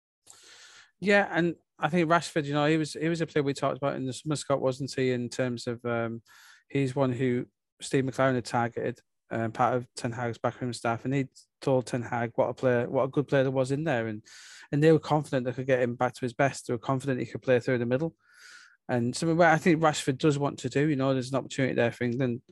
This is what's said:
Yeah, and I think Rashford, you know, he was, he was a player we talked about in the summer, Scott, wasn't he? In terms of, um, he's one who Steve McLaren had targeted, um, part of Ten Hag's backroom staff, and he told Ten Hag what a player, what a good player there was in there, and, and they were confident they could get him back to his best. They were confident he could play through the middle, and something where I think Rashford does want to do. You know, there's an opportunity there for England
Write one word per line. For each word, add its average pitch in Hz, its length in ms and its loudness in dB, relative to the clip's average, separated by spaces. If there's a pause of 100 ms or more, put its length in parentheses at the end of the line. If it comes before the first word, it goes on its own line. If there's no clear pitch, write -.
(1000)
Yeah, 202 320 4
and 170 240 0 (240)
I 151 100 0
think 165 200 2
Rashford, 160 360 2
you 143 80 -4
know, 147 120 2
he 160 120 2
was, 156 160 -4
he 147 140 -4
was 165 140 -2
a 156 60 -2
player 151 160 -2
we 139 100 -2
talked 139 240 -2
about 139 180 -2
in 135 100 -6
the 127 80 -6
summer, 151 220 -4
Scott, 135 260 -2
wasn't 131 320 -2
he? 131 180 0
In 120 180 -4
terms 123 380 -4
of, 117 180 -8
um, 117 360 -4 (460)
he's 135 280 -2
one 135 160 2
who 123 340 -2 (360)
Steve 135 220 0
McLaren 131 320 2
had 120 100 -2
targeted, 120 540 -4 (300)
um, 113 220 -4
part 123 240 2
of 123 200 -4
Ten 120 160 -6
Hag's 120 260 -6
backroom 123 360 -4
staff, 117 320 -4
and 131 80 -2
he 135 140 -2 (340)
told 131 240 2
Ten 127 160 -4
Hag 117 340 -4
what 120 140 2
a 123 40 -6
player, 123 360 2
what 131 140 0
a 135 60 -2
good 139 180 -2
player 139 160 2
there 135 80 0
was 131 200 0
in 143 120 -2
there, 120 240 -2
and, 110 140 -8 (500)
and 147 120 2
they 160 80 8
were 151 80 6
confident 143 460 0
they 123 80 -2
could 131 140 -6
get 127 140 4
him 120 140 0
back 123 200 0
to - 60 -12
his 120 120 -4
best. - 340 0
They 123 60 -2
were 117 60 -4
confident 131 400 -2
he 123 60 -4
could 120 160 -10
play 127 180 4
through 127 180 0
the 117 80 -2
middle, 135 280 -2 (760)
and 123 260 0
something 165 220 0
where 170 120 6
I 160 80 6
think 160 240 4
Rashford 147 360 2
does 147 200 2
want 143 220 -4
to 131 100 -6
do. 143 180 0
You 147 100 0
know, 135 160 2
there's 131 180 -2
an 135 60 -2
opportunity - 360 -2
there 117 180 2
for - 120 -6
England 120 380 -2 (100)